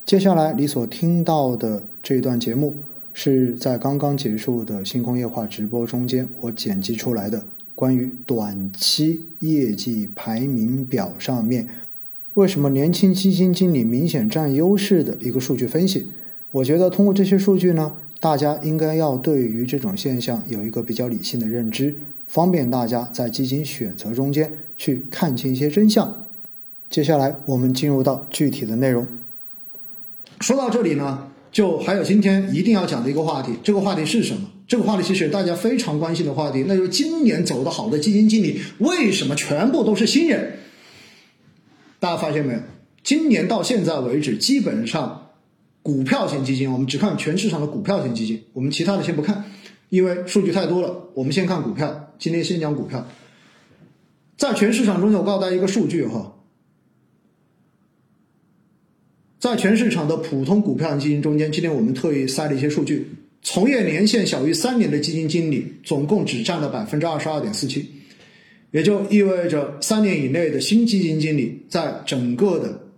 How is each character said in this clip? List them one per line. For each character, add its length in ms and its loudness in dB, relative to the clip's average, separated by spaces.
接 160 4
下 140 4
来 180 2
你 140 0
所 200 -2
听 380 0
到 320 2
的 320 -4
这 180 0
段 180 0
节 160 -2
目， 300 -2
是 400 2
在 240 -2
刚 180 -2
刚 180 0
结 220 -2
束 260 -2
的 220 -6
星 180 -2
空 140 -2
夜 100 -2
话 200 -6
直 200 -6
播 200 -2
中 200 -2
间， 220 -2
我 120 -6
剪 260 -4
辑 160 -4
出 200 -4
来 160 -4
的 120 -4
关 220 2
于 160 -2
短 500 -4
期 480 0
业 340 2
绩 420 -4
排 260 -4
名 440 0
表 340 -4
上 240 -4
面， 240 0
为 120 6
什 140 0
么 80 4
年 240 4
轻 220 4
基 180 4
金 180 4
经 220 4
理 100 4
明 240 2
显 220 0
占 260 0
优 220 4
势 260 4
的 200 -2
一 80 -2
个 100 0
数 160 -2
据 100 -2
分 220 2
析。 220 -2
我 120 0
觉 140 4
得 140 4
通 160 4
过 80 4
这 100 4
些 140 4
数 180 4
据 160 4
呢， 220 0
大 160 2
家 260 0
应 140 0
该 180 0
要 220 2
对 280 2
于 200 -2
这 140 -2
种 180 -4
现 240 -2
象 260 -4
有 160 -6
一 60 -6
个 140 -4
比 100 -6
较 160 -4
理 140 -4
性 180 -4
的 80 -2
认 220 -2
知， 260 -2
方 260 2
便 180 0
大 160 0
家 240 -2
在 200 -4
基 160 -2
金 180 -2
选 320 -6
择 160 -8
中 200 -2
间 200 0
去 320 -2
看 260 -2
清 160 -2
一 20 0
些 160 0
真 200 6
相。 380 0
接 160 0
下 140 4
来 180 0
我 100 0
们 180 2
进 140 0
入 140 2
到 280 0
具 180 0
体 160 -4
的 120 -2
内 120 2
容。 180 2
说 160 2
到 140 0
这 120 2
里 120 0
呢， 340 -4
就 260 2
还 160 0
有 80 0
今 200 4
天 320 2
一 80 0
定 100 4
要 140 4
讲 160 -4
的 80 0
一 20 -4
个 100 0
话 200 -2
题， 100 -4
这 100 2
个 80 4
话 140 0
题 120 -2
是 160 2
什 120 -2
么？ 60 -6
这 120 2
个 60 0
话 120 2
题 60 0
其 120 0
实 140 0
大 140 -2
家 120 0
非 220 0
常 220 -2
关 160 -2
心 100 -2
的 80 -2
话 180 -2
题， 160 0
那 100 2
就 60 4
是 60 0
今 360 0
年 200 4
走 200 -2
得 60 0
好 200 -6
的 80 0
基 140 2
金 160 6
经 140 4
理 180 0
为 340 2
什 140 -2
么 80 0
全 360 0
部 140 2
都 100 4
是 120 2
新 220 4
人？ 240 0
大 120 -2
家 60 -2
发 160 -2
现 140 -2
没 80 -2
有？ 60 -4
今 260 2
年 180 4
到 160 0
现 220 0
在 160 0
为 200 -2
止， 160 -2
基 240 2
本 260 -2
上 420 -6
股 200 -2
票 240 0
型 180 -4
基 120 0
金， 140 -2
我 60 -2
们 100 -2
只 120 -4
看 180 0
全 220 -2
市 100 -2
场 120 -2
的 60 -2
股 140 -6
票 220 -2
型 120 -4
基 120 -4
金， 160 -4
我 80 -8
们 100 0
其 140 -4
他 120 2
的 60 -2
先 120 -2
不 80 -2
看， 220 -2
因 160 2
为 220 -2
数 160 2
据 100 0
太 140 0
多 160 0
了， 320 -6
我 80 -4
们 100 -2
先 140 0
看 160 -2
股 80 -4
票， 480 -6
今 140 -4
天 120 -2
先 160 -2
讲 140 -2
股 80 -4
票。 240 -8
在 160 0
全 180 4
市 140 2
场 160 2
中 100 4
间， 80 4
我 60 0
告 120 0
诉 60 -2
大 60 -2
家 80 0
一 20 0
个 80 0
数 200 0
据 180 -2
哈， 300 -8
在 160 0
全 180 4
市 140 4
场 180 0
的 120 2
普 260 -4
通 160 4
股 140 0
票 160 -2
型 100 -2
基 80 0
金 140 2
中 160 2
间， 120 0
今 120 -2
天 120 0
我 60 0
们 140 2
特 180 0
意 140 0
筛 200 -4
了 80 0
一 60 -2
些 80 0
数 160 0
据， 240 -4
从 260 0
业 180 2
年 220 2
限 200 2
小 200 -2
于 60 2
三 260 0
年 120 2
的 100 0
基 120 -4
金 140 -2
经 240 0
理 220 -2
总 240 -2
共 160 2
只 200 -4
占 180 -2
了 80 -2
百 160 -6
分 160 -2
之 60 0
二 120 -2
十 120 -4
二 100 -2
点 140 -4
四 120 -4
七， 220 -6
也 100 2
就 260 2
意 140 6
味 260 2
着 320 -2
三 220 0
年 200 2
以 60 -2
内 220 0
的 100 -2
新 260 2
基 140 2
金 180 0
经 200 0
理 320 -4
在 340 -4
整 320 -2
个 220 2
的 240 -8